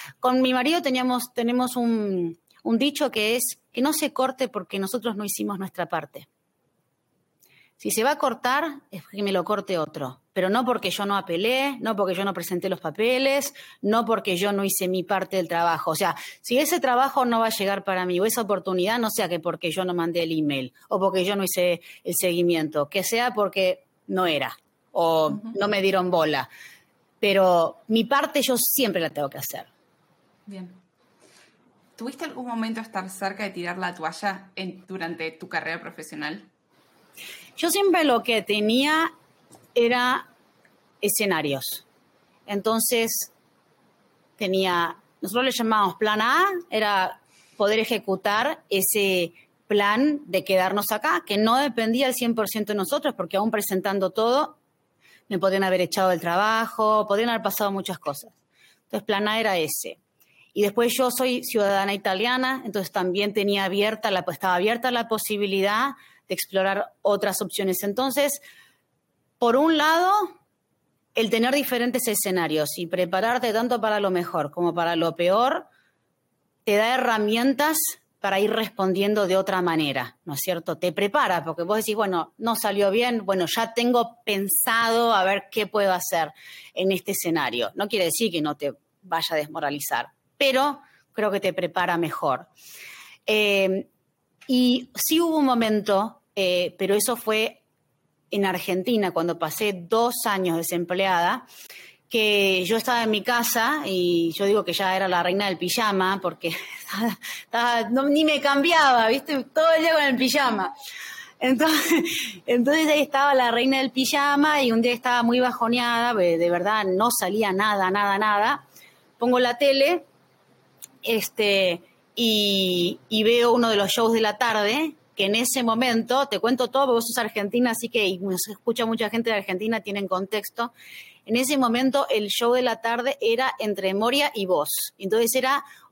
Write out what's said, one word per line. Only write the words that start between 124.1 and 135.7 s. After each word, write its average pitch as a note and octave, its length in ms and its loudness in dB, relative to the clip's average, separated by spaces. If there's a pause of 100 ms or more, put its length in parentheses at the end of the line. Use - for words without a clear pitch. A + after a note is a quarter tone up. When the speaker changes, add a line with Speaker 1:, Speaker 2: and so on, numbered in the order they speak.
Speaker 1:
de A3 80 2
la G#3 160 0
tarde, A#3 580 0 (200)
que G3 100 0
en G3+ 100 2
ese B3 280 0
momento, A#3 640 0
te G3+ 120 -2
cuento A#3+ 300 0
todo, C4+ 180 2
porque B3 80 4
vos A#3 120 0
sos A#3+ 100 -6
argentina, A#3 540 0
así A3+ 180 -6
que, A3 160 0
y F#3 120 0
nos F#3 320 -4
escucha A3+ 360 -4
mucha A3+ 240 -2
gente A3+ 200 -2
de A3 80 2
Argentina, G3+ 440 -4
tienen G3+ 260 -6
contexto. G3+ 640 -4 (520)
En A3+ 120 0
ese C4 200 0
momento, B3+ 520 2
el G#3+ 180 0
show A#3 260 0
de B3+ 80 2
la A#3 200 0
tarde A#3 400 -2
era A#3 380 0
entre F#3+ 340 -2
Moria B3+ 420 2
y G3 100 -4
vos. D#3+ 240 0 (280)
Entonces, A3 380 0
era C4 280 0 (280)